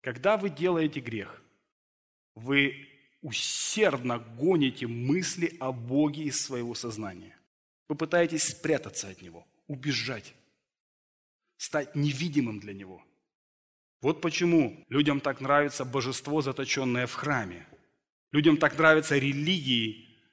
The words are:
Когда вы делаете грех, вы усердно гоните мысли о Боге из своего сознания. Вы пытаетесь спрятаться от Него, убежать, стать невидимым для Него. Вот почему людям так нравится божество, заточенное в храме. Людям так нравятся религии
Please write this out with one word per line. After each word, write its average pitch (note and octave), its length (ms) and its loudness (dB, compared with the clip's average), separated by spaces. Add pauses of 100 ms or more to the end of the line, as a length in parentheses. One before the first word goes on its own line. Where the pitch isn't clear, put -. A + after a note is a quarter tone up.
Когда C3+ 340 0
вы G3 140 -2
делаете D#3 500 0
грех, A2+ 420 -10 (920)
вы C#3 540 0 (340)
усердно B2+ 960 -2
гоните B2+ 680 0
мысли D3+ 760 -2
о C3 120 -4
Боге C#3+ 520 -2
из C3+ 200 -4
своего A#2+ 300 -6
сознания. G#2+ 640 -10 (500)
Вы D3 80 -4
пытаетесь E3 460 2
спрятаться - 680 -2
от F#2+ 140 -16
Него, E2+ 240 -18 (200)
убежать, B2+ 680 -6 (1200)
стать - 380 -4
невидимым C#3+ 680 0
для G2+ 140 -12
Него. F#2+ 280 -16 (1000)
Вот D3+ 180 0
почему E3 680 2
людям C#3+ 300 4
так C3+ 200 -2
нравится C#3 460 2
божество, C3+ 560 -2
заточенное B2+ 640 -2
в - 80 -10
храме. G#2+ 520 -4 (680)
Людям D3+ 260 6
так D3 180 4
нравятся D#3 400 6
религии C3+ 1000 -2 (140)